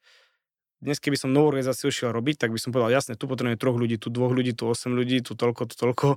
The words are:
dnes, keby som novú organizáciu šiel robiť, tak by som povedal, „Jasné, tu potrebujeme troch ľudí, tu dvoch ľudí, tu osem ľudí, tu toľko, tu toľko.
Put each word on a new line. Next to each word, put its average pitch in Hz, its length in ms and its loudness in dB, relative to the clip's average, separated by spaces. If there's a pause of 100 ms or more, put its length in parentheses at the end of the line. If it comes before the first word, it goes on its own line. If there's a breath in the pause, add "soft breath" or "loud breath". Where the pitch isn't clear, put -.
(760 soft breath)
dnes, - 240 -4
keby 143 160 -2
som 131 160 -2
novú 147 160 6
organizáciu 135 400 0
šiel 123 240 0
robiť, 120 240 -2
tak 117 160 0
by 113 80 -4
som - 80 -6
povedal, 120 240 2
„Jasné, 127 240 0
tu - 80 -8
potrebujeme 120 320 -2
troch 120 240 0
ľudí, 117 160 0
tu 120 160 -8
dvoch 123 160 0
ľudí, 127 240 2
tu 113 160 -4
osem 120 240 -2
ľudí, 123 320 0
tu - 80 -12
toľko, 120 400 -2
tu - 20 -18
toľko. 123 320 0 (100)